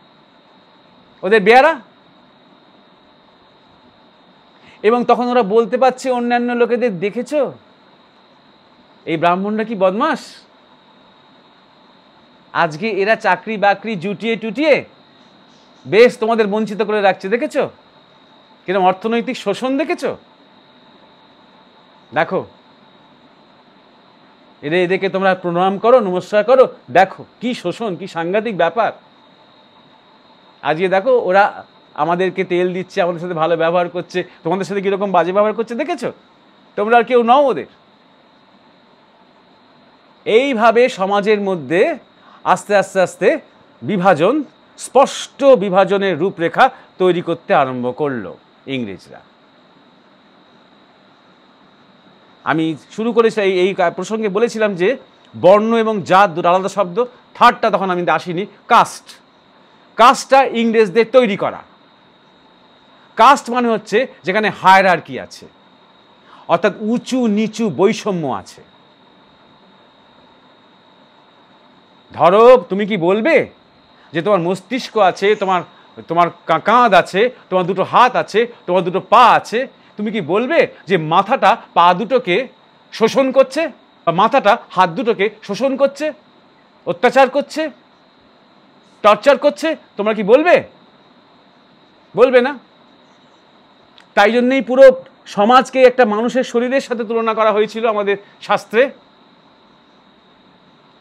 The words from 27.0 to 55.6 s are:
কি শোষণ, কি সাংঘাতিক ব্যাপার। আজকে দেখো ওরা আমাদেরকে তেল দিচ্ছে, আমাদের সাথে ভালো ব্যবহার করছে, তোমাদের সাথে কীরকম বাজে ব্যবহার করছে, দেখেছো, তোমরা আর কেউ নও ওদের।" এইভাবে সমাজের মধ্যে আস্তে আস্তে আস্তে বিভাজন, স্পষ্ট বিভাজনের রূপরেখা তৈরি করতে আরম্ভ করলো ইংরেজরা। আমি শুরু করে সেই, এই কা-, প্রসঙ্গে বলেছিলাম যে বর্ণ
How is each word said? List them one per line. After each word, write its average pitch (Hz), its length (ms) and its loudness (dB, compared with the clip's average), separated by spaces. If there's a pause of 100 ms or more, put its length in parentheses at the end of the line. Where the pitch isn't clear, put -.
কি 240 140 -6
শোষণ, 175 420 -8
কি 180 100 -12
সাংঘাতিক 185 500 -4
ব্যাপার। 208 360 -2 (1700)
আজকে 160 260 -2
দেখো 196 320 0
ওরা 180 440 0 (300)
আমাদেরকে 180 500 -4
তেল 180 280 -2
দিচ্ছে, 185 300 -4
আমাদের 175 180 -4
সাথে 180 140 -10
ভালো 160 220 -2
ব্যবহার 170 320 -2
করছে, 175 360 -8 (180)
তোমাদের 180 220 -4
সাথে 196 180 -6
কীরকম 196 300 -4
বাজে 180 200 0
ব্যবহার 208 220 0
করছে, 233 200 -8
দেখেছো, 269 380 -6 (640)
তোমরা 220 200 2
আর 233 80 4
কেউ 240 180 2
নও 262 240 4
ওদের।" 156 200 -4 (2500)
এইভাবে 233 640 2
সমাজের 202 520 -2
মধ্যে 190 580 -2 (460)
আস্তে 185 320 0
আস্তে 190 240 0
আস্তে 202 380 0 (440)
বিভাজন, 190 600 0 (340)
স্পষ্ট - 640 -2
বিভাজনের 196 760 2
রূপরেখা 175 520 0 (280)
তৈরি 180 240 0
করতে 170 320 -4
আরম্ভ 127 420 -2
করলো 117 400 -6 (300)
ইংরেজরা। 98 540 -10 (3250)
আমি 160 320 -2 (140)
শুরু 226 220 -6
করে 226 180 2
সেই, 196 280 0
এই 185 160 0
কা-, 170 160 0
প্রসঙ্গে 208 380 -6
বলেছিলাম 214 460 -2
যে 190 220 -2 (440)
বর্ণ 208 360 4